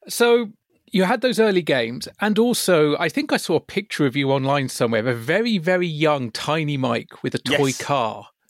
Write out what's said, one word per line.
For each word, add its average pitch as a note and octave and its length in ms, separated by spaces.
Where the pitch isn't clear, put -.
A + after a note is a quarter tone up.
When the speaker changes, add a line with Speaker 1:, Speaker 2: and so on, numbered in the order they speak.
Speaker 1:
So A#3 440
you F#3 120
had A3 180
those A#3+ 180
early G3+ 240
games, B2 440
and G#3 160
also F3 600
I E3+ 120
think D4+ 240
I A#3+ 40
saw - 180
a C#3+ 40
picture - 460
of B2 100
you C#3 160
online C3+ 380
somewhere A2+ 320
of A#2 60
a B2 80
very, F#3+ 420
very F3+ 300
young, D3 420
tiny D3 480
Mike A#2+ 460
with C3 100
a B2+ 60
toy C#3 260
Speaker 2:
Yes. C3 160
Speaker 1:
car. A2 460